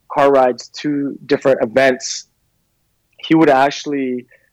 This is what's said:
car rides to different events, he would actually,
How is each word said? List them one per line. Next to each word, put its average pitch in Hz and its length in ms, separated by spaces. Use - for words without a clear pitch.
car 143 200
rides 127 380
to 143 560
different 135 380
events, 127 640
he - 160
would 160 160
actually, 135 800